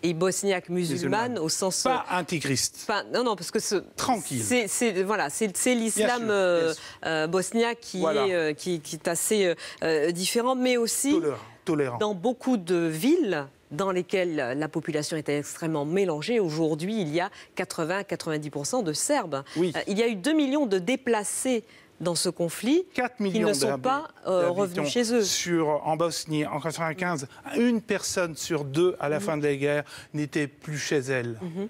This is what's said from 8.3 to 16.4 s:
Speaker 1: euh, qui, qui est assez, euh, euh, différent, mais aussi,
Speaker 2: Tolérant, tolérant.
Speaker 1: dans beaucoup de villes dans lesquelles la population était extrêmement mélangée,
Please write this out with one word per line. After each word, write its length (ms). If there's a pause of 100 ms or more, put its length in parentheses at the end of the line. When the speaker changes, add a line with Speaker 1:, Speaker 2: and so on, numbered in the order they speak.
Speaker 1:
euh, 200
qui, 260
qui 160
est 120
assez, 380
euh, 80 (280)
euh, 300
différent, 420
mais 220
aussi, 360
Speaker 2:
Tolérant, 240 (280)
tolérant. 340
Speaker 1:
dans 160
beaucoup 420
de 180 (120)
villes 600 (240)
dans 200
lesquelles 680
la 120
population 500
était 200
extrêmement 460
mélangée, 560